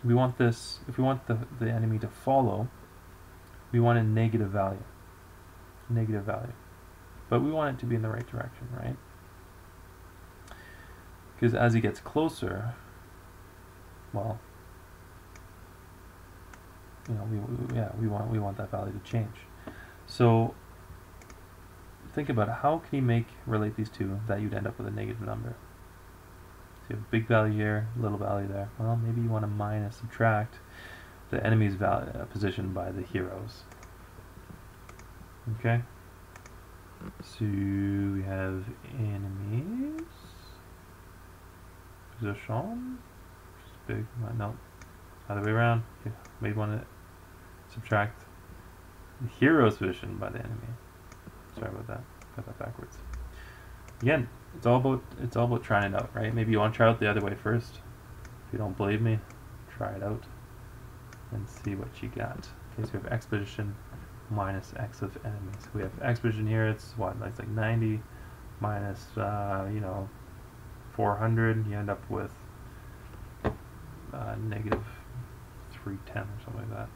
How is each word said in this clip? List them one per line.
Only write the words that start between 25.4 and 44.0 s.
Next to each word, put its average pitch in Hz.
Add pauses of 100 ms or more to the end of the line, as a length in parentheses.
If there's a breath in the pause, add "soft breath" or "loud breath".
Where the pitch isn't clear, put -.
So -
you -
have 107
a -
big 113
value 107
here, 107 (120)
little 104
value 101
there. 98
Well, 113
maybe 117
you 117
wanna 107
minus, 104
subtract 113 (720 loud breath)
the -
enemy's 107
val-, 95
uh, -
position 98
by 92
the 95
hero's. 95 (1900)
Okay. 120 (1400)
So -
we 98
have 95 (340)
enemies. 110 (2250)
Position. 180 (560)
Which -
is -
big. 110 (200)